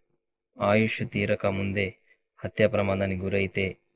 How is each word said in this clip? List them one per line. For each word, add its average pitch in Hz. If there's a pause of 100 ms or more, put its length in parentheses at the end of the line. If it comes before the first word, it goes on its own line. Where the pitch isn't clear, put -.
(600)
ఆయుష్ 107
తీరక 101
ముందే 98 (420)
హత్యా -
ప్రమాదానికి 98
గురైతే, 95 (180)